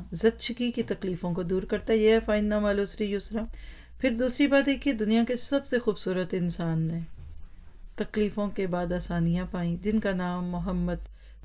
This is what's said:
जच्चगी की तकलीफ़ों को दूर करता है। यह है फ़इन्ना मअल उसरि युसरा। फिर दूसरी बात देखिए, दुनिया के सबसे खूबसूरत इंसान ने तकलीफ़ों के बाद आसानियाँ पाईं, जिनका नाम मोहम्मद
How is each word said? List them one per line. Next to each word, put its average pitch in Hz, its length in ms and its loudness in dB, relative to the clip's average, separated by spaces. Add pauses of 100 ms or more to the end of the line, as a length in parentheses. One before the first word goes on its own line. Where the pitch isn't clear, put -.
(140)
जच्चगी 226 580 2
की 233 140 -2
तकलीफ़ों 185 480 -2
को 185 100 -2
दूर 185 220 0
करता - 280 0
है। 220 60 4
यह 214 140 8
है 226 80 6
फ़इन्ना 208 380 2
मअल 202 220 2
उसरि 202 320 -2
युसरा। - 340 -4 (540)
फिर 254 140 4
दूसरी 254 320 2
बात 277 180 6
देखिए, 277 280 2
दुनिया 220 300 4
के 240 140 0
सबसे 277 420 0
खूबसूरत 190 540 0
इंसान 170 500 0
ने 165 200 -2 (920)
तकलीफ़ों 208 520 0
के 196 180 -2
बाद 175 260 -2
आसानियाँ 170 540 0
पाईं, 170 320 -2
जिनका 208 340 2
नाम 180 320 -2
मोहम्मद 175 640 -2 (380)